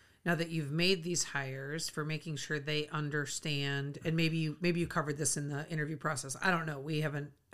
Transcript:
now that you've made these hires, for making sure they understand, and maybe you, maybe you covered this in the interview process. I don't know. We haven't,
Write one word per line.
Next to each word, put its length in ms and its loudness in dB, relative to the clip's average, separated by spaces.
now 100 4
that 140 0
you've 220 -2
made 320 4
these 200 0
hires, 680 -4
for 140 -4
making 340 -4
sure 220 -2
they 280 0
understand, 1160 0
and 120 2
maybe 220 4
you, 240 0
maybe 180 4
you 80 2
covered 300 0
this 200 2
in 120 -2
the 200 -4
interview 280 -2
process. 440 -2
I 100 4
don't 140 2
know. 140 -4
We 220 0
haven't, 300 -2